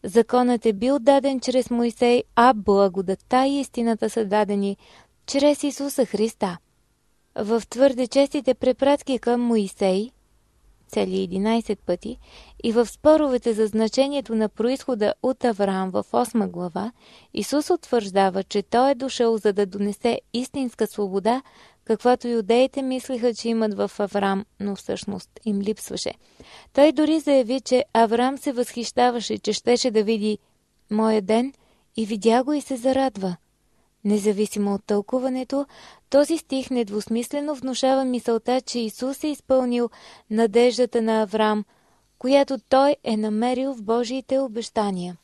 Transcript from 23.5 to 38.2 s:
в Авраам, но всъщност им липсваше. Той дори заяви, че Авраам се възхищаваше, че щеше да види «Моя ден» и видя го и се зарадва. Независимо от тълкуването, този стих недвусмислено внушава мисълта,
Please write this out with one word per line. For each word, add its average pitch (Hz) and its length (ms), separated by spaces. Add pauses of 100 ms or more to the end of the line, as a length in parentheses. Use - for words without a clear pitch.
в 202 240
Авраам, 196 460 (160)
но 202 160
всъщност - 540 (140)
им 202 160
липсваше. - 540 (580)
Той 294 200
дори 302 280
заяви, 262 400
че 247 320
Авраам 233 460
се 285 140
възхищаваше, 240 880
че 208 140
щеше 240 380
да 214 120
види 214 360 (520)
«Моя 220 320
ден» 226 300 (440)
и 220 100
видя 226 380
го 294 80
и 294 80
се 269 160
зарадва. 233 600 (680)
Независимо 202 680
от 202 120
тълкуването, 254 800 (440)
този 294 280
стих 269 320
недвусмислено 240 840
внушава 262 500
мисълта, 247 560